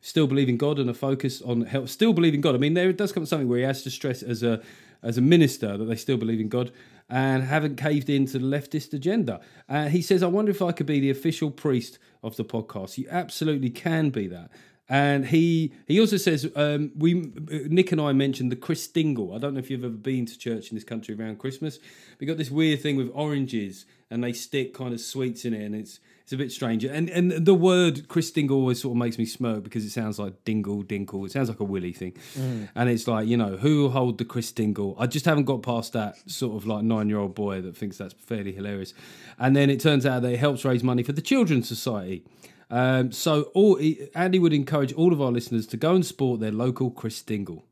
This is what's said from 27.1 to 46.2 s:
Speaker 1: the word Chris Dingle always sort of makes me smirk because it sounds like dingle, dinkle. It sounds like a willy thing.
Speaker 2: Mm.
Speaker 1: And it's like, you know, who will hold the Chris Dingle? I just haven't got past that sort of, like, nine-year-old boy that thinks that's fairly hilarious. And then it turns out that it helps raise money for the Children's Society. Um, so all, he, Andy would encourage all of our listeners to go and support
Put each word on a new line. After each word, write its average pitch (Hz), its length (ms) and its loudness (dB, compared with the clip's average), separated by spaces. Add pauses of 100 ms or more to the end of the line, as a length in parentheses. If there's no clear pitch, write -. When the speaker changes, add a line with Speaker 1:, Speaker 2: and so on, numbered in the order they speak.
Speaker 1:
the 196 80 8
word 175 540 4
Chris 160 200 0
Dingle 139 300 2
always 127 200 2
sort 131 120 -4
of 120 60 0
makes 120 200 0
me 113 80 0
smirk 110 380 -4
because 110 200 -6
it 104 60 -8
sounds 107 300 -6
like 95 240 -10
dingle, 104 400 -2
dinkle. 98 420 -6
It 92 60 -10
sounds 131 180 0
like 107 120 -6
a - 20 -2
willy 95 280 -4
thing. 90 200 -10 (260)
Speaker 2:
Mm. 120 380 -6
Speaker 1:
And 120 120 2
it's 117 200 0
like, 110 200 0
you 120 100 2
know, 101 200 0
who 143 240 2
will 139 80 4
hold 123 300 0
the 120 60 -2
Chris - 260 -6
Dingle? 101 480 -2
I 123 80 0
just 139 180 -2
haven't 147 200 4
got 131 180 -2
past 117 300 -4
that 107 220 -4 (140)
sort 113 280 -4
of, 101 100 -8
like, 107 160 -2
nine-year-old 104 500 0
boy 98 280 -4
that 90 140 -12
thinks 101 220 -10
that's 95 160 -12
fairly 101 380 -8
hilarious. 98 420 -8 (460)
And 135 160 6
then 139 160 6
it 135 80 2
turns 143 260 4
out 127 160 2
that 123 120 0
it 120 40 -2
helps 139 260 0
raise 127 200 2
money 123 180 2
for 143 120 -4
the 156 100 -4
Children's 165 440 4
Society. 101 560 -6 (480)
Um, 127 400 2
so 147 320 0 (100)
all, 196 220 8
he, 143 400 0
Andy 185 240 2
would 170 120 6
encourage 139 420 2
all 170 200 6
of 143 80 0
our 131 100 2
listeners 117 360 -2
to 117 100 -8
go 156 160 2
and 185 100 4
support 123 360 -2